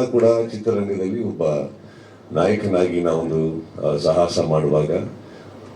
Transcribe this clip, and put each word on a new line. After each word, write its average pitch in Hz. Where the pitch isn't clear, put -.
ಕೂಡ 120
ಚಿತ್ರರಂಗದಲ್ಲಿ 110
ಒಬ್ಬ 85
ನಾಯಕನಾಗಿ 90
ನಾವೊಂದು, 80
ಆ, 73
ಸಾಹಸ 82
ಮಾಡುವಾಗ 76